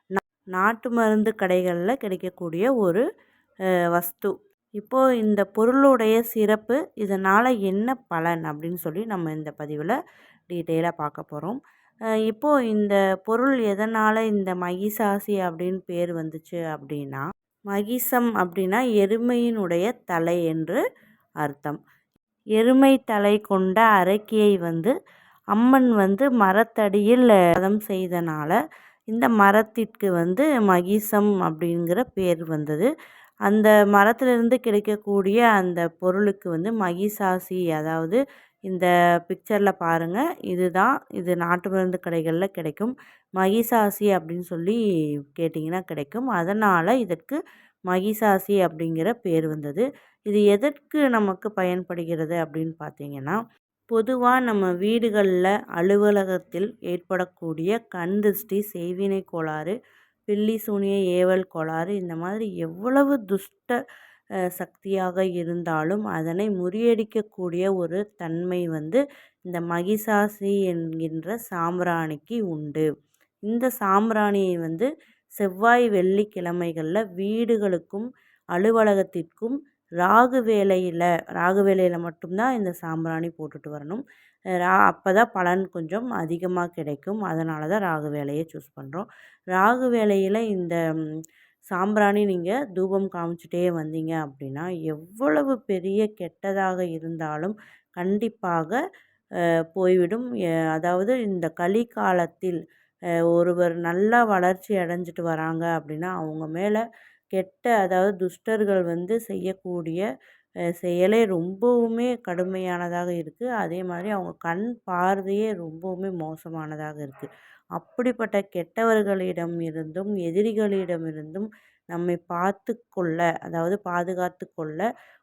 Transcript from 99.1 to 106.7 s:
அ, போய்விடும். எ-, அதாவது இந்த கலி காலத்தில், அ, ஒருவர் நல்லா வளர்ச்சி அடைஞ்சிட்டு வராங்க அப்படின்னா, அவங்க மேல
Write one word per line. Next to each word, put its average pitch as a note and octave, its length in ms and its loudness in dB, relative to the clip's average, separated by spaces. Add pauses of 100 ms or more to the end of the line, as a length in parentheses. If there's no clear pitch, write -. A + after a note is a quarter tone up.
அ, F3+ 100 -4 (280)
போய்விடும். F#3 580 2 (120)
எ-, E3 300 0
அதாவது F3+ 440 0 (100)
இந்த F3+ 300 -2
கலி G3 340 0
காலத்தில், F3+ 720 -2 (400)
அ, F3 100 -4 (160)
ஒருவர் E3+ 500 2
நல்லா F#3+ 460 2
வளர்ச்சி F#3+ 540 0
அடைஞ்சிட்டு F3 460 -6
வராங்க E3 500 -4
அப்படின்னா, D#3 400 -6
அவங்க D#3 340 -8
மேல G3 300 -2 (520)